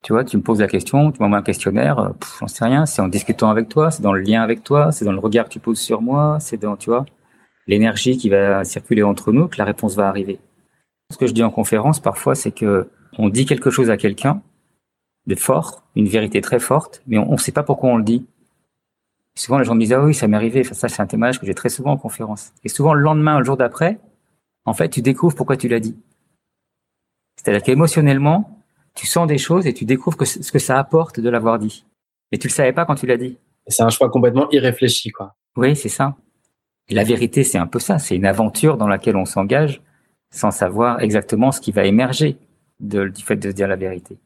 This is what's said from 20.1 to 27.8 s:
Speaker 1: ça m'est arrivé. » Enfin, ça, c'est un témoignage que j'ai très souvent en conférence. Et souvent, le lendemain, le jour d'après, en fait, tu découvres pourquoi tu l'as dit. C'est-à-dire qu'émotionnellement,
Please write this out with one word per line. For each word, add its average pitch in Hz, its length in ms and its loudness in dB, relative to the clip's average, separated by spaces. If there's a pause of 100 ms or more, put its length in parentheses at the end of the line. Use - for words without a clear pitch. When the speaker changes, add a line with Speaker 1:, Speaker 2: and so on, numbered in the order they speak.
Speaker 1:
ça - 120 0
m'est 104 80 4
arrivé. » 113 300 0
Enfin, - 80 -12
ça, 117 160 -4
c'est - 100 -8
un 104 60 0
témoignage 117 340 -2
que - 60 -12
j'ai 95 80 -4
très - 160 -4
souvent 131 220 -4
en 139 60 0
conférence. 110 560 -12 (100)
Et 123 60 -8
souvent, 151 260 2
le 143 60 4
lendemain, 151 360 4
le 127 80 2
jour 135 100 0
d'après, 160 440 0 (680)
en 110 80 -2
fait, - 160 0
tu 120 140 -6
découvres 135 320 2
pourquoi 131 220 -2
tu 123 100 -4
l'as 117 120 0
dit. 110 160 -6 (1400)
C'est-à-dire 104 260 0
qu'émotionnellement, 147 1000 2 (320)